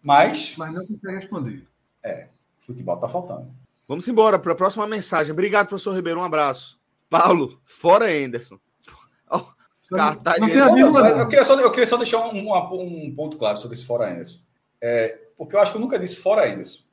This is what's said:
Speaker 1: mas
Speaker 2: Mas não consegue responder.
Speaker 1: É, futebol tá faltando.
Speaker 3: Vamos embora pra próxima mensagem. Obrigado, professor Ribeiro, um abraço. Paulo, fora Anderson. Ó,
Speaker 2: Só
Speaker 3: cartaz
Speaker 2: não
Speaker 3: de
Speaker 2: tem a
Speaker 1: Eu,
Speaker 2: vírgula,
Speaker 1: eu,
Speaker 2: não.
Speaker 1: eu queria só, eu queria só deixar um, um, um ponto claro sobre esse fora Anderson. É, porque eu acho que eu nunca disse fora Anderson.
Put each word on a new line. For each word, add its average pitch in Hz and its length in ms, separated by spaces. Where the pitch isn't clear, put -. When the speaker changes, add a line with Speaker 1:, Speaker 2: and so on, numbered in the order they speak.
Speaker 1:
mas 147 560
Speaker 2:
Mas 160 160
não 185 120
consegue 196 280
responder. 143 520
Speaker 1:
É, 110 260
futebol 92 380
tá 113 120
faltando. 175 400
Speaker 3:
Vamos 170 200
embora 220 300
pra 165 160
próxima 190 320
mensagem. 180 460
Obrigado, 202 360
professor 196 260
Ribeiro, 175 260
um 180 40
abraço. 151 540
Paulo, 170 560
fora 202 420
Anderson. 127 520
Ó, - 160
Speaker 2:
Só 185 140
Speaker 3:
cartaz 160 440
Speaker 2:
não 220 60
Speaker 3:
de 233 60
Speaker 2:
tem 277 100
a 269 60
Speaker 1:
Eu, - 60
Speaker 2:
vírgula, 262 340
Speaker 1:
eu, - 80
Speaker 2:
não. 240 60
Speaker 1:
eu 226 60
queria 277 160
só, 269 160
eu 247 100
queria 247 160
só 240 100
deixar 226 300
um, 214 240
um, 180 560
um 131 80
ponto 151 220
claro 104 220
sobre - 180
esse - 100
fora 117 240
Anderson. 85 280
É, 117 380
porque 160 200
eu 208 40
acho 208 120
que 220 60
eu 220 40
nunca 254 160
disse 180 180
fora 202 340
Anderson. - 320